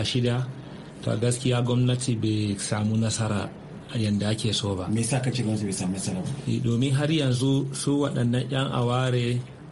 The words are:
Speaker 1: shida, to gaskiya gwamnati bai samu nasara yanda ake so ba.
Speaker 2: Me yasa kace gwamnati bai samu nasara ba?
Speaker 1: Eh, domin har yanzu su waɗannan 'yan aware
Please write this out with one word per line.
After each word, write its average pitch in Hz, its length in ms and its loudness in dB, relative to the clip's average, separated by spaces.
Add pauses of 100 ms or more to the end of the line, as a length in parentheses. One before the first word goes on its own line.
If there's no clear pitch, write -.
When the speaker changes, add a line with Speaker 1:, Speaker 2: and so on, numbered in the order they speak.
Speaker 1:
shida, 123 420 2 (560)
to 120 160 0
gaskiya 123 420 2
gwamnati 123 540 2
bai 107 420 0
samu 107 400 0
nasara 107 520 0 (460)
yanda 104 360 2
ake 110 220 0
so 101 220 0
ba. 92 120 -4
Speaker 2:
Me 110 160 0
yasa 135 160 0
kace 127 240 0
gwamnati 104 240 0
bai 95 80 -4
samu 92 240 -2
nasara 92 240 -4
ba? - 80 -4 (160)
Speaker 1:
Eh, 117 160 2
domin 123 320 2
har 147 160 2
yanzu 135 640 2
su 143 320 0
waɗannan 123 420 0
'yan 139 220 0
aware 123 640 2 (360)